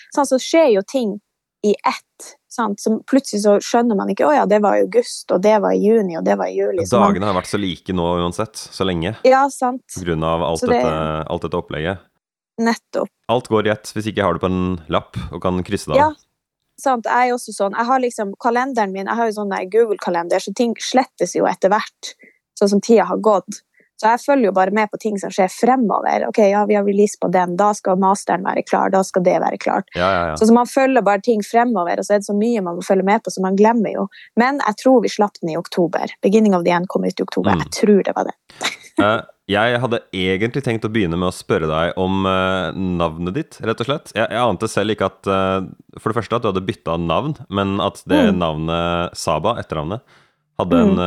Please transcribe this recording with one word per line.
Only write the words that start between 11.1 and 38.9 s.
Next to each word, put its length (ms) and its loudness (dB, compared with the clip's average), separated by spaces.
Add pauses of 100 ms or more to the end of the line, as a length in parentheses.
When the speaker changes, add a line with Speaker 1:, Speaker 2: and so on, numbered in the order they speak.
Speaker 2:
alt 140 -6
dette 100 -4
opplegget. 480 -6 (520)
Speaker 1:
Nettopp. 500 -4 (200)
Speaker 2:
Alt 220 0
går 160 2
i 60 2
ett 240 -8
hvis 140 -6
ikke 120 -2
jeg 60 2
har 80 0
det 80 -6
på 80 2
en 100 0 (300)
lapp 260 -4 (160)
og 80 -10
kan 240 0
krysse 240 -6
det 80 2
av. 20 4 (140)
Speaker 1:
Ja, 680 -20
sant. 280 -2
Jeg 180 0
er 60 0
jo 80 -4
også 160 -16
sånn. 180 -4
Jeg 160 -4
har 140 0
liksom 380 -6
kalenderen 520 -2
min, 160 -8
jeg 80 -2
har 120 0
jo 100 -8
sånn 140 -4
der 180 -6
Google-kalender, 720 0
så 100 -10
ting 240 -2
slettes 560 -2
jo 160 0
etter 220 0
hvert, 420 -6 (440)
sånn 180 4
som 80 2
tida 260 4
har 80 -2
gått. 460 0 (300)
Så 160 0
jeg 140 2
følger 240 2
jo 60 0
bare 200 2
med 160 0
på 80 -8
ting 240 -4
som 80 -6
skjer 240 0
fremover. 720 2
Ok, 140 -2 (100)
ja, 160 2
vi 80 2
har 120 2
release 320 2
på 120 -2
den, 260 0
da 120 4 (100)
skal 240 0
masteren 400 0
være 240 -4
klar, 240 0
da 160 4
skal 160 -2
det 160 4
være 240 -2
klart. 320 -2
Speaker 2:
Ja, 160 2
ja, 120 2 (100)
ja. 60 -6
Speaker 1:
Så, 120 2
så 60 8
man 100 4
følger 400 2
bare 160 0
ting 240 0
fremover, 560 0
og 40 -8
så 100 2
er 60 0
det 40 -12
så 80 -4
mye 320 0
man 120 -6
må 40 -10
følge 240 2
med 160 2
på, 80 -8
så 120 -6
man 160 0
glemmer 360 2
jo. 140 -4 (300)
Men 280 2
jeg 160 -4
tror 200 6
vi 120 -2
slapp 240 -2
den 160 -6
i 40 -4
oktober. 520 -4 (160)
Beginning 320 4
of 80 -2
the 80 2
End 160 -2
kom 160 -2
ut 80 -4
i 120 -4
oktober. 280 0
Speaker 2:
Mm. 120 0
Speaker 1:
Jeg 140 -14
tror 260 6
det 140 -4
var 100 -4
det. 80 -14 (260)
<laughs> 160 -6 (140)